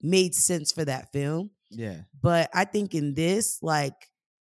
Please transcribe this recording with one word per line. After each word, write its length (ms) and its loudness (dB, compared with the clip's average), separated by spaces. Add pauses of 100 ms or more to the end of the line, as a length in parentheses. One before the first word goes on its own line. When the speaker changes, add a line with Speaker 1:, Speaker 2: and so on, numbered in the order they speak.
Speaker 1:
made 320 4
sense 380 0
for 120 -4
that 300 -6
film. 380 -4 (180)
Speaker 2:
Yeah. 320 -10 (180)
Speaker 1:
But 340 2
I 120 2
think 300 -2
in 180 -2
this, 480 0
like, 320 -2 (480)